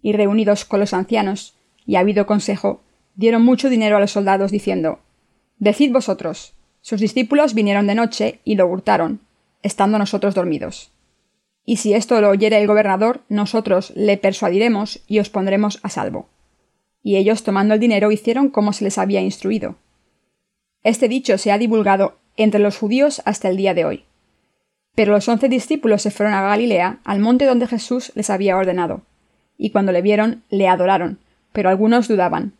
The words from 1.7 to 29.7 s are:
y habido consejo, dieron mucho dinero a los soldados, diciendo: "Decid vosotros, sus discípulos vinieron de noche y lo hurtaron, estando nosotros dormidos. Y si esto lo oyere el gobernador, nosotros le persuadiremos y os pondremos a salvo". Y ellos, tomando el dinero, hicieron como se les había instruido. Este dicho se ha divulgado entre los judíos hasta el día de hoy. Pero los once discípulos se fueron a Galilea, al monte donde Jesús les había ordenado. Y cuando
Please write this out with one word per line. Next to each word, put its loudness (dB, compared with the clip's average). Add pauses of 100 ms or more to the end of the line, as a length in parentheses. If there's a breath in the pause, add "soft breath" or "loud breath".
y 0
habido 2
consejo, -4 (320)
dieron 2
mucho 2
dinero 2
a 4
los 2
soldados, 0
diciendo: -4 (580)
"Decid 2
vosotros, -4 (260)
sus -6
discípulos 0
vinieron 2
de 0
noche -2
y -2
lo 4
hurtaron, -2 (400)
estando 0
nosotros -2
dormidos. -6 (720)
Y 0
si -2
esto 0
lo 4
oyere 2
el 4
gobernador, 0
nosotros -2
le 0
persuadiremos -2
y 0
os -2
pondremos -2
a -8
salvo". -8 (760)
Y 2
ellos, 2
tomando 2
el 2
dinero, 2
hicieron 0
como 0
se -6
les -4
había -2
instruido. -6 (1040)
Este 0
dicho 0
se -2
ha 2
divulgado 0 (200)
entre 2
los 2
judíos 0
hasta -4
el -2
día 0
de 0
hoy. -8 (920)
Pero 2
los 2
once 0
discípulos 0
se -4
fueron -2
a -2
Galilea, -2
al -4
monte 2
donde 2
Jesús -6
les -4
había 0
ordenado. -2 (520)
Y -6
cuando 0